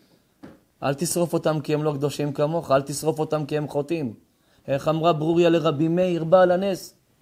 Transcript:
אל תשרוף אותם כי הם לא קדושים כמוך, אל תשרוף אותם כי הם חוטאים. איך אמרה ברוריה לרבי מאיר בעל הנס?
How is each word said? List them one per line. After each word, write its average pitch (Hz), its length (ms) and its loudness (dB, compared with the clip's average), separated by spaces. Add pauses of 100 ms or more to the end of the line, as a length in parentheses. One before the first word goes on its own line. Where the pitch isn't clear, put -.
(840)
אל 139 100 0
תשרוף 170 400 -2
אותם 160 280 0
כי 151 120 -2
הם 147 100 0
לא 156 100 0
קדושים 143 400 -4
כמוך, 156 380 -2
אל 135 100 4
תשרוף 143 380 -4
אותם 156 260 -2
כי 151 120 -4
הם 151 100 -4
חוטאים. 143 460 -4 (540)
איך 135 200 -2
אמרה 160 260 2
ברוריה 165 360 2
לרבי 160 380 2
מאיר 170 360 0
בעל 180 280 6
הנס? 185 420 -2 (280)